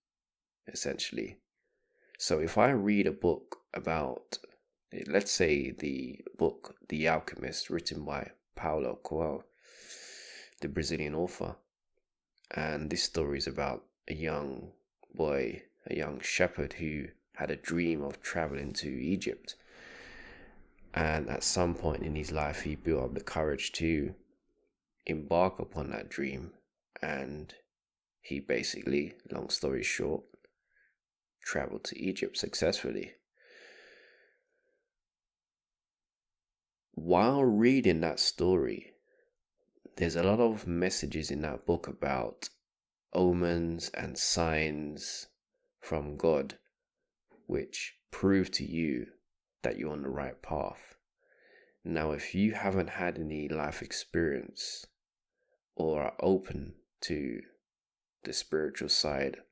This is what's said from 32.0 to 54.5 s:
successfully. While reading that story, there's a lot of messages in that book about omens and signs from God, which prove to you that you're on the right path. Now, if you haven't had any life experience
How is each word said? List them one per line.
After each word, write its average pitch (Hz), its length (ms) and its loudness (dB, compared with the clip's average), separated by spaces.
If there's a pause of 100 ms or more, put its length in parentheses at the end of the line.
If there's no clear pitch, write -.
successfully. 58 760 0 (3750)
While 101 500 6
reading 113 560 8
that 80 220 2
story, 82 720 2 (1040)
there's 85 180 2
a 85 80 2
lot 101 160 6
of 113 260 4
messages 85 640 0
in 71 120 -2
that 76 240 -4
book 85 240 0
about 65 600 -2 (640)
omens 85 800 4
and - 240 -6
signs 78 1080 0 (540)
from 73 340 -4
God, 71 400 2 (920)
which - 480 -4 (160)
prove 95 400 4
to - 120 -2
you 76 440 -2 (540)
that 57 160 0
you're 76 140 -4
on 73 120 -6
the 67 60 -4
right 67 320 -6
path. - 540 -6 (880)
Now, 80 280 0
if 73 220 -4
you 104 200 4
haven't 95 360 0
had 87 300 -2
any 76 280 -4
life 76 340 -2
experience - 1040 -2 (880)